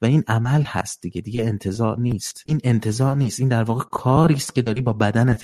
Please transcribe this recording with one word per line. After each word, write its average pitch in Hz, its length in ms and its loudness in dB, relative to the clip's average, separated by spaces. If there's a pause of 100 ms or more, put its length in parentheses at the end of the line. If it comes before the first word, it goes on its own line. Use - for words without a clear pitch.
و - 40 2
این 139 220 4
عمل 120 340 2
هست - 400 -6
دیگه، 87 200 -8
دیگه 110 220 -6
انتزاع 107 560 -2
نیست. 120 460 -6
این 147 180 -2
انتزاع 123 520 0
نیست، 131 240 -2
این 131 100 2
در 117 140 2
واقع 113 200 -2
کاری 151 500 2
است - 220 -6
که 127 60 2
داری 113 200 -2
با 120 120 0
بدنت 110 500 2